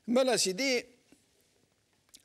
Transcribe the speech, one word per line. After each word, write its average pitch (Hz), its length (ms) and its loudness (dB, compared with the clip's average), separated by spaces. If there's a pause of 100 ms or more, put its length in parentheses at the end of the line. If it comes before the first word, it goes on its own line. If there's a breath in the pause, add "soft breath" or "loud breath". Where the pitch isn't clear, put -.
مالا 247 300 2
سيدي، 240 500 -2 (1400)